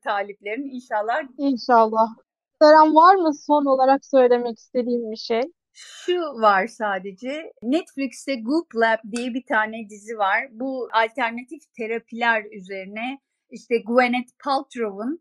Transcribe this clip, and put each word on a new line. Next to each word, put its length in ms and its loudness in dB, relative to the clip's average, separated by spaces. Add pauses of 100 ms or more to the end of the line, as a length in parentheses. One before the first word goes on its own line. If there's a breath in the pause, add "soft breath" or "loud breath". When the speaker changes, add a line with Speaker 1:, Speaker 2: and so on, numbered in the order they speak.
Speaker 1:
taliplerin. 720 -6
İnşallah. 460 -4 (160)
Speaker 2:
İnşallah. 680 2 (540)
Seren, 340 8
var 200 8
mı 180 0
son 320 0
olarak 400 2
söylemek 540 2
istediğin 520 -4
bir 60 -10
şey? 240 -4 (320)
Speaker 1:
Şu 460 -6
var 480 2
sadece. 920 -8
Netflix'te 760 -6
Goop 400 -6
Lab 240 2 (160)
diye 180 -6
bir 120 -8
tane 440 -4
dizi 280 -16
var. 340 -2
Bu 420 -8
alternatif 680 -4 (160)
terapiler 720 -4
üzerine 680 -12 (300)
işte 280 -4
Gwyneth 540 0 (120)
Paltrow'un 760 -6